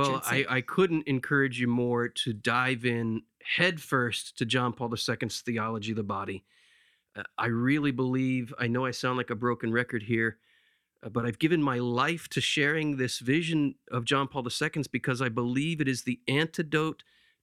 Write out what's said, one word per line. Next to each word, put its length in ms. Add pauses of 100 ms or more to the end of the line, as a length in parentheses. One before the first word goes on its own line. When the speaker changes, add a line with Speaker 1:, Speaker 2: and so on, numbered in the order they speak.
(120)
Speaker 1:
Richard's 160
sake. 220
Speaker 2:
I, 80
I 40
couldn't 460
encourage 520
you 80
more 400
to 260
dive 520
in 380 (340)
headfirst 800
to 80
John 280
Paul 160
the 80
Second's 440
Theology 500
of 60
the 60
Body. 400 (720)
Uh, 80 (140)
I 100
really 440
believe, 680
I 80
know 180
I 60
sound 260
like 140
a 40
broken 360
record 320
here, 340 (640)
uh, 60
but 160
I've 140
given 240
my 160
life 500
to 120
sharing 560
this 220
vision 560 (160)
of 140
John 220
Paul 160
the 80
Second's 360
because 340
I 80
believe 520
it 60
is 160
the 240
antidote 760 (400)